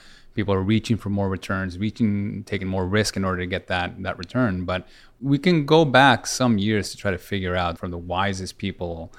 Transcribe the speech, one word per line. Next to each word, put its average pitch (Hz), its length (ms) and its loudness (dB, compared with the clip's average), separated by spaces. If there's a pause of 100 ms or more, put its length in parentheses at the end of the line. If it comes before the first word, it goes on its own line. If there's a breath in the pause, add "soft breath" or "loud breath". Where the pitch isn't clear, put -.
(340 soft breath)
people 101 200 0
are 95 80 0
reaching 110 340 0
for 98 140 -6
more 101 180 -2
returns, 95 500 -4
reaching, 101 640 -2
taking 95 240 -6
more 92 180 0
risk 104 300 0
in 98 80 0
order 92 160 -2
to 90 60 -4
get 90 200 -6
that, 90 360 -4
that 95 140 -6
return. 92 480 -2
But 90 220 -4 (340 soft breath)
we 139 180 2
can 160 280 2
go 156 180 6
back 127 420 6
some 120 300 2
years 101 340 2
to - 60 -14
try - 140 -2
to 87 80 -2
figure 92 360 -4
out 87 220 0
from 92 140 -8
the 87 80 -8
wisest 92 580 -4
people 85 640 -6